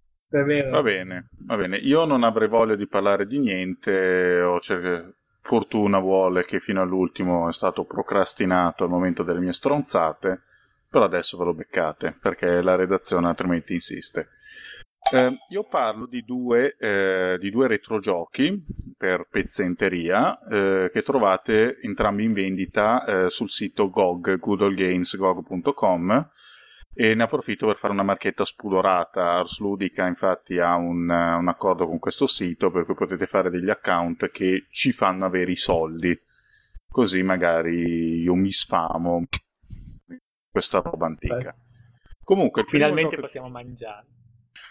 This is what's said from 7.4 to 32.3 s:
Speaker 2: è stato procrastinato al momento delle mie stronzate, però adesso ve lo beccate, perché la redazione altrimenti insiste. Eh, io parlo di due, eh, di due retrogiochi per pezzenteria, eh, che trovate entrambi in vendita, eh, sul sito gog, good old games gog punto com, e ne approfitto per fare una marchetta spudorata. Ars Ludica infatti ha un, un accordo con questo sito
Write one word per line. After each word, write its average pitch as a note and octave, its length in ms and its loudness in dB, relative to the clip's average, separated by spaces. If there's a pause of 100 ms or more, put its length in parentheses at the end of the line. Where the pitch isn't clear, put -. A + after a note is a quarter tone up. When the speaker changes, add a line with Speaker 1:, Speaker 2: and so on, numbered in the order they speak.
Speaker 2:
è E2 60 -4
stato F#2 320 -2
procrastinato F#2 960 0
al F2 60 0
momento F2+ 340 0
delle F2 160 -2
mie F2+ 140 -2
stronzate, F#2 880 -2 (480)
però A#2 160 4
adesso F2+ 320 -2
ve F2 80 -2
lo F2 80 0
beccate, D#2+ 640 -4
perché F2 420 0
la F#2 140 4
redazione F2+ 520 0
altrimenti F2 460 -2
insiste. - 560 -6 (800)
Eh, B2+ 180 4 (200)
io G3 140 -6
parlo A#2 420 -2
di A#2+ 180 -10
due, B2 540 0
eh, F#2+ 600 0
di G2 100 -6
due B2 180 2
retrogiochi A2 960 -2 (340)
per F2+ 320 -2
pezzenteria, F#2 1160 -2
eh, G2 460 0
che - 100 0
trovate A2 800 2
entrambi G#2 460 0
in A2+ 80 2
vendita, G2 720 0
eh, F#2 240 2
sul G#2+ 200 -4
sito G2+ 400 -2
gog, F#2 480 0
good G2+ 240 -2
old G2+ 140 2
games F2+ 400 0
gog F#2 280 0
punto F#2 300 -4
com, F#2+ 560 2 (640)
e A2 220 2
ne A#2 80 2
approfitto A#2+ 420 -4
per G#2+ 120 2
fare G#2 160 -4
una G2 100 0
marchetta G2 400 -2
spudorata. F#2 920 0
Ars F2+ 220 -4
Ludica G2 460 -2
infatti F2+ 540 -2
ha F2 160 4
un, F2 340 -2
un E2+ 380 2
accordo F2 400 0
con E2 100 -4
questo G2+ 300 -2
sito F#2 420 -2